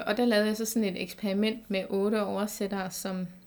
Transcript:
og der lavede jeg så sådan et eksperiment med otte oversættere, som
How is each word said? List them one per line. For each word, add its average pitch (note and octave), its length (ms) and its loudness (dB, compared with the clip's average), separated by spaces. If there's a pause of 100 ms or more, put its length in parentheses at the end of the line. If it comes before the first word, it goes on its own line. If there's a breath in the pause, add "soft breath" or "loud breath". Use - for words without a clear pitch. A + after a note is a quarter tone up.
og G#3+ 120 0
der B3 80 4
lavede G#3+ 220 6
jeg G#3+ 100 0
så A3+ 80 -2
sådan A3 240 2
et F#3 120 -2
eksperiment G#3 680 -2
med F#3+ 200 0
otte G#3 360 2
oversættere, G3 640 -2
som F#3 360 -4 (200)